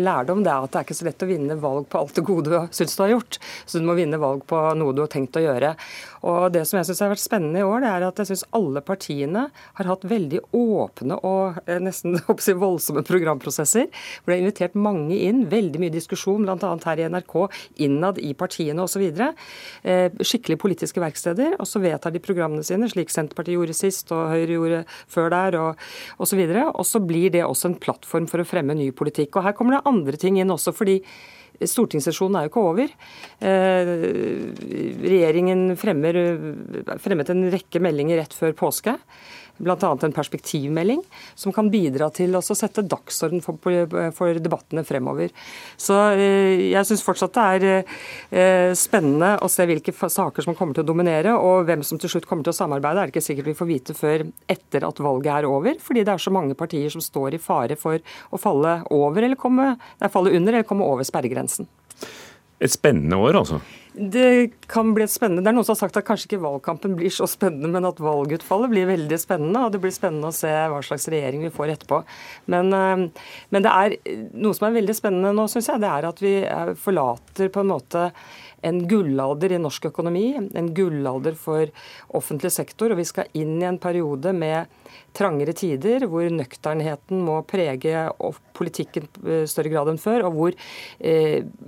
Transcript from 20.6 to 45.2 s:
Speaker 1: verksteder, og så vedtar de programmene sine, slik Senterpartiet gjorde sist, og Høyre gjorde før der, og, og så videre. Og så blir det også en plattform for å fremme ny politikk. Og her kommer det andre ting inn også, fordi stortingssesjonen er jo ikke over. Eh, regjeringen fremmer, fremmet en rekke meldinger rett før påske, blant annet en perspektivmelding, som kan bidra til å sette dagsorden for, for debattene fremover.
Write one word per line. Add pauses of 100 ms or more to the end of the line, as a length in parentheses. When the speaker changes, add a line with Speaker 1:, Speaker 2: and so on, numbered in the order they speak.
Speaker 1:
verksteder,
og
så
vedtar
de
programmene
sine,
slik
Senterpartiet
gjorde
sist,
og
Høyre
gjorde (220)
før
der,
og, (420)
og
så
videre.
Og
så
blir
det
også
en
plattform
for
å
fremme
ny
politikk.
Og
her
kommer
det
andre
ting
inn
også,
fordi (560)
stortingssesjonen
er
jo
ikke
over. (500)
Eh, (1120)
regjeringen
fremmer, (800)
fremmet
en
rekke
meldinger
rett
før
påske, (600)
blant
annet
en
perspektivmelding, (340)
som
kan
bidra
til
å
sette
dagsorden
for, (560)
for
debattene
fremover. (420)